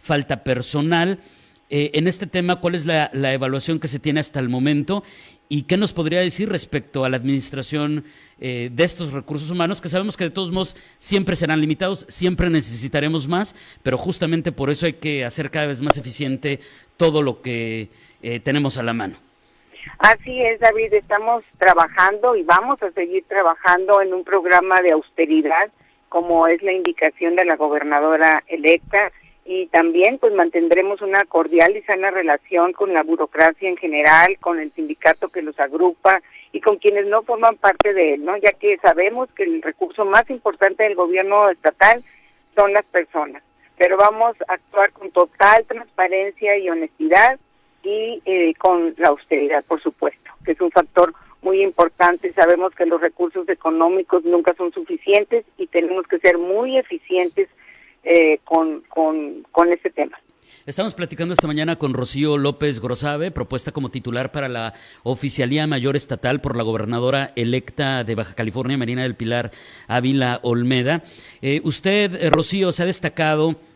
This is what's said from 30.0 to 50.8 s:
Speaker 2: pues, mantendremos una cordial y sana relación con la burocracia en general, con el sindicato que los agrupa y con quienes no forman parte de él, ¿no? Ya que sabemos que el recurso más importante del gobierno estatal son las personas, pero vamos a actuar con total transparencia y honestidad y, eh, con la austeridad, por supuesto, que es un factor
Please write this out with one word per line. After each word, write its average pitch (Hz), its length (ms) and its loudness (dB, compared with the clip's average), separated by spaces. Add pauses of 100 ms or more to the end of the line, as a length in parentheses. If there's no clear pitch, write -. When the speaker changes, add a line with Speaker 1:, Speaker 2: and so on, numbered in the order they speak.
Speaker 2:
pues, 226 140 2
mantendremos 180 720 2
una 196 240 0
cordial 165 500 2
y 208 60 -10
sana 190 280 -2
relación 175 600 0
con 196 220 -2
la 156 80 2
burocracia 160 640 0
en 180 80 -4
general, 160 640 4
con 170 180 -2
el 151 140 -10
sindicato 160 560 0
que 180 140 -8
los 151 180 -10
agrupa 170 600 0 (280)
y 208 100 -8
con 208 180 2
quienes 202 280 2
no 214 160 0
forman 226 340 2
parte 208 360 2
de 165 220 2
él, 147 100 -8
¿no? 185 140 -4
Ya 202 140 4
que 202 260 0
sabemos 202 580 2
que 208 60 -6
el 165 180 -2
recurso 175 460 -4
más 208 240 4
importante 214 540 0
del 208 100 0
gobierno 190 560 2
estatal 190 520 2 (540)
son 202 160 4
las 202 140 2
personas, 156 560 -4 (340)
pero 180 220 4
vamos 220 360 4 (140)
a 180 60 -2
actuar 196 380 0
con 190 180 -14
total 208 560 4
transparencia 202 880 -2
y 190 140 -2
honestidad 165 680 2 (440)
y, 220 420 -6
eh, 175 300 0
con 170 420 0
la 165 120 2
austeridad, 147 580 0
por 160 160 -4
supuesto, - 480 -6 (120)
que 349 100 -4
es - 100 -4
un 349 80 0
factor 175 420 2 (300)